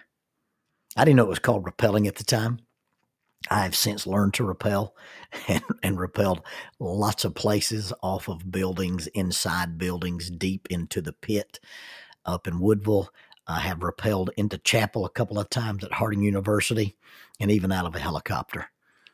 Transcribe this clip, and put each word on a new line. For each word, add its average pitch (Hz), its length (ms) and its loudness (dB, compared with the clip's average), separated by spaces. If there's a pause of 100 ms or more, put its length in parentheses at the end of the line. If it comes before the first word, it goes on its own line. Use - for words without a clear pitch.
(960)
I 117 80 4
didn't 147 140 10
know 117 80 10
it 98 40 2
was 87 100 -2
called 101 260 2
rappelling 104 420 4
at 92 80 -2
the - 80 -12
time. 117 360 0 (880)
I 101 140 4
have 92 120 -2
since 104 320 -2
learned 98 280 2
to 123 80 0
rappel 101 520 -2 (260)
<laughs> - 260 -14
and, - 160 0 (200)
and 92 160 0
rappelled 92 420 0 (380)
lots 101 460 -2
of 90 100 -4
places, 104 560 -2 (100)
off 95 280 -4
of 90 220 -10
buildings, 92 560 -2
inside 87 720 -2
buildings, 87 520 -4
deep 95 400 -4
into 87 320 -4
the 80 120 -6
pit - 460 -4 (640)
up 87 240 -4
in 87 120 -2
Woodville. 101 500 4 (380)
I 82 140 -2
have 87 200 -4
rappelled 92 560 0
into 104 220 -2
chapel 110 460 2
a - 40 -4
couple 107 300 -2
of - 100 -4
times 107 340 -4
at 95 80 -10
Harding 107 300 0
University 101 760 2 (440)
and 104 100 2
even 95 220 4
out 90 160 0
of 82 80 -6
a 76 40 -8
helicopter. - 680 -4 (460)